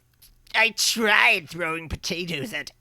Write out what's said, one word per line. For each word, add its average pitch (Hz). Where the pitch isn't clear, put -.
I 226
tried 214
throwing 165
potatoes 170
at 147